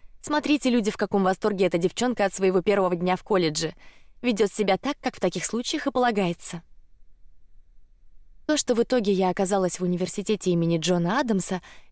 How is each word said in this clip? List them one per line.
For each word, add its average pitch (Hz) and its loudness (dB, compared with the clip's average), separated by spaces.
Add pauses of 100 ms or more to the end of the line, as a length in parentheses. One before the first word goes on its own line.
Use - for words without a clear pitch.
(220)
Смотрите, 294 0
люди, 226 2
в - -4
каком 202 0
восторге 190 2
эта 175 0
девчонка 208 0
от 196 0
своего 190 2
первого 190 2
дня 180 0
в - -12
колледже. 165 0 (480)
Ведет 220 2
себя 196 0
так, 277 -4
как - -6
в - -18
таких 180 -2
случаях 247 -6
и 277 0
полагается. 196 -2 (1800)
То, 302 2
что 247 0
в 226 2
итоге 220 2
я 185 2
оказалась 185 0
в - -4
университете 185 -2
имени 170 2
Джона 175 0
Адамса, 196 -2 (320)